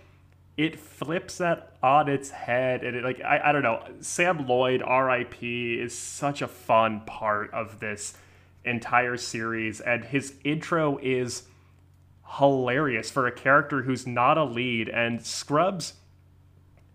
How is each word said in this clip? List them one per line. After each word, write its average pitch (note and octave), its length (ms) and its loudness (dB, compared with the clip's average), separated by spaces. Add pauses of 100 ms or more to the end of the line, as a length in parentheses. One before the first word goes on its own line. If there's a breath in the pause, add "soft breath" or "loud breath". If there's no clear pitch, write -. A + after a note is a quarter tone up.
(580 soft breath)
it D#3+ 220 -2
flips - 600 -8
that E3+ 340 -2 (100)
on C#3+ 240 6
its C#3 220 -2
head, B2+ 540 -2
and A#2+ 120 -4
it, A#2+ 80 -4
like, B2+ 180 -4
I, - 280 0
I - 20 4
don't C#3+ 120 2
know. A2+ 200 0 (160)
Sam F3 480 -2
Lloyd, B2+ 340 2
R C3 280 2
I B2 160 0
P, A#2+ 500 -6
is A#2+ 220 -6
such - 440 -6
a B2 60 -4
fun A2+ 580 2
part G#2+ 480 -4
of A2 260 -8
this G#2 340 -8 (500 soft breath)
entire B2 540 0
series, A2+ 640 -6
and A#2+ 220 0
his C3 400 -2
intro D#3 580 0
is B2+ 420 -2 (960 soft breath)
hilarious C3 720 2
for B2+ 160 0
a A#2+ 40 0
character C#3+ 520 4
who's B2+ 240 -2
not B2 300 4
a D#3 60 4
lead, A#2+ 460 -2
and A#2 360 0
Scrubs, E3+ 680 -2 (1000)